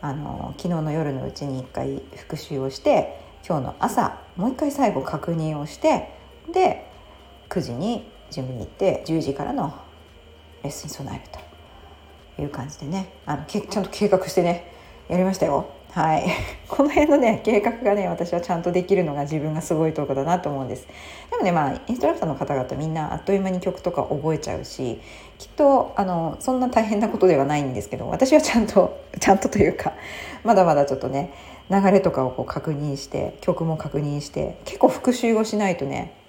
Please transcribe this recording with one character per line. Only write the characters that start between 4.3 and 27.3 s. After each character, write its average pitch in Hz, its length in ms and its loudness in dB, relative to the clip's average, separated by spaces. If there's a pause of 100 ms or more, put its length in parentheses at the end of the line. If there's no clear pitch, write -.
も 185 120 -2
う - 40 2
一 262 60 -6
回 294 120 0
最 277 220 0
後 139 100 -2
確 156 300 -6
認 156 280 -2
を 147 60 -6
し - 120 -14
て、 - 320 2 (420)
で、 - 400 2 (560)
九 - 140 -2
時 - 100 -6
に 190 400 -4 (180)
準 131 140 -8
備 127 160 -8
に 92 60 -8
行 - 40 -14
っ - 0 -
て、 - 360 0
十 160 160 0
時 139 120 -2
か - 120 -4
ら 254 80 -4
の 240 200 -4 (880)
レ - 80 -6
ッ - 40 -10
ス - 100 -14
ン 151 60 -12
に - 40 -12
備 - 220 -10
え 131 40 -10
る - 40 -18 (1120)
と 151 60 -6
い 143 40 -2
う 143 40 -6
感 135 180 -8
じ - 120 -14
で 147 80 -12
ね、 185 260 -6 (120)
あ 151 120 -4
の、 147 100 -10
け-、 - 140 -4
ち - 160 -6
ゃ - 20 0
ん 190 40 -2
と 180 100 -6
計 208 160 0
画 185 180 4
し - 60 -8
て 180 100 2
ね、 175 260 -2 (380)
や 180 100 0
り 185 60 4
ま 190 100 2
し - 40 -4
た - 80 2
よ。 143 220 0 (260)
は 160 240 2
い。 - 80 -2 (240)
<laughs> - 180 -16
こ - 140 -2
の 285 80 4
辺 302 220 4
の 285 60 8
ね、 226 260 4
計 214 180 4
画 233 120 2
が 233 200 2
ね、 202 140 0
私 170 260 -2
は 170 80 0
ち - 80 -10
ゃ 175 80 0
ん 170 60 -4
と 175 80 0
で 180 120 2
き 196 120 4
る 185 80 4
の 151 100 -2
が 143 80 -2
自 147 160 -2
分 151 160 -2
が 156 80 -2
す - 140 0
ご 160 120 2
い 156 60 0
と 156 140 -2
こ 139 80 0
だ 135 80 0
な 175 160 2
と 151 100 -4
思 139 120 -4
う 131 40 -6
ん - 20 -8
で 110 80 -6
す。 - 120 -18 (420)
で 480 80 -4
も 440 60 0
ね、 180 80 4
ま 156 160 2
あ、 135 180 -4
イ 226 80 -4
ン - 20 -2
ス 240 40 -8
ト - 80 2
ラ 330 60 2
ク - 60 -6
タ 196 60 -2
ー 165 40 -2
の 139 60 -2
方 139 200 -2
々 127 200 -2
み 147 120 -4
ん 160 80 -4
な 156 180 -4
あ - 40 -6
っ - 40 -8
と - 100 -2
い 196 60 4
う 196 40 2
間 190 100 -2
に 185 80 -2
曲 180 200 -4
と 175 120 -4
か 147 100 -2
覚 151 320 -2
え 147 60 -2
ち - 100 -8
ゃ - 80 -4
う 131 80 -8
し、 123 340 -6 (380)
き - 80 -18
っ - 40 -20
と、 277 460 4
あ 208 80 0
の、 170 360 -2
そ - 120 -2
ん 254 80 0
な 254 80 2
大 226 160 4
変 208 160 0
な 220 100 0
こ 208 100 -4
と 185 80 8
で 165 100 8